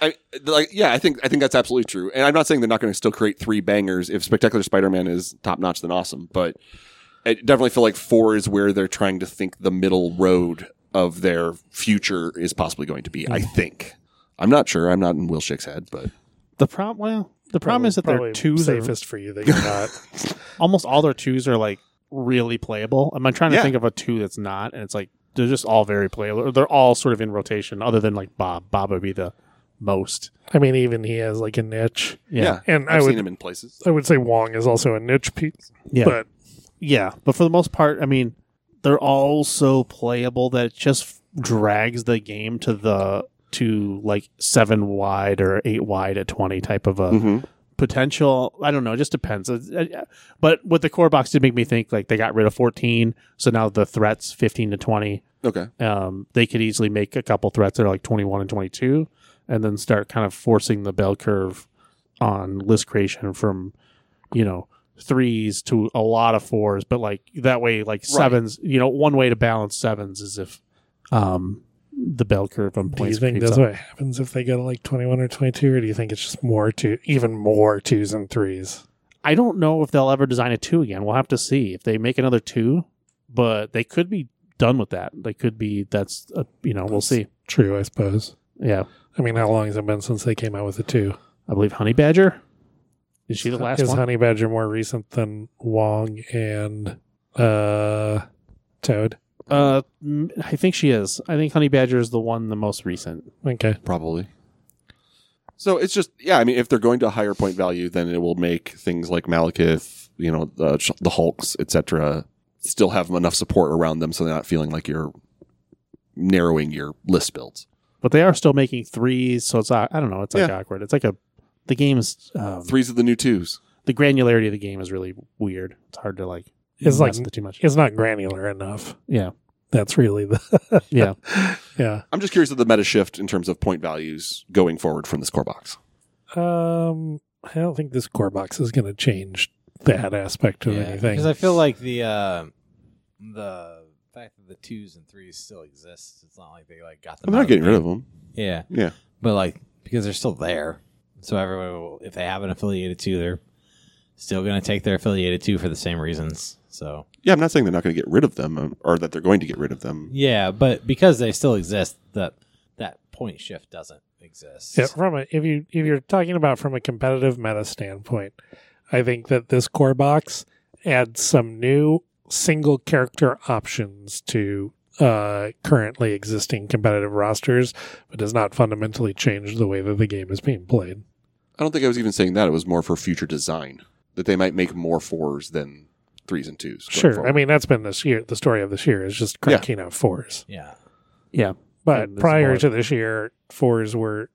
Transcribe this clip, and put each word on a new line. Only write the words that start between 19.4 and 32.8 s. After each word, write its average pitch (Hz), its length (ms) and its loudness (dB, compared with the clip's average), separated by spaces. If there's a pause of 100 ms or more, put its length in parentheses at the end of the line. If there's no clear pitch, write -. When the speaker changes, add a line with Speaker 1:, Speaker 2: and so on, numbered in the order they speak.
Speaker 2:
you're 151 160 6
not. 104 260 -2 (580)
Speaker 3:
<laughs> - 140 -20
almost 180 240 2
all 135 160 4
their 151 140 2
twos 131 340 -4
are, 120 80 2
like, 107 220 -2 (320)
really 123 480 0
playable. 117 580 0
I'm 127 60 -4 (100)
trying 165 200 2
to 202 60 6
Speaker 1:
Yeah. 233 40 6
Speaker 3:
think 135 140 2
of 117 80 0
a 113 60 2
two - 280 -4
that's 101 180 -4
not, 101 380 -8
and 117 80 -12
it's 98 120 -12
like 101 140 -6 (260)
they're 123 120 0
just 131 180 0
all 110 220 4
very 101 240 0
playable. 110 420 -4
They're 135 180 6
all 127 240 6
sort 123 200 0
of 107 80 -4
in 110 80 -4
rotation, 101 500 -6
other 113 200 2
than, 104 140 2
like, 98 220 -10
Bob. 90 340 -4
Bob 98 200 0
would 92 100 -2
be 95 120 -4
the 90 200 -6 (480)
most. 98 500 -4 (220)
Speaker 2:
I 151 60 4
mean, 135 160 6
even 120 300 2
he 113 120 -4
has, 110 240 -4
like, 110 160 -6
a 117 60 2
niche. 110 560 -4 (120)
Speaker 3:
Yeah. 127 120 0
Speaker 1:
Yeah, 107 240 2
Speaker 2:
And 147 240 2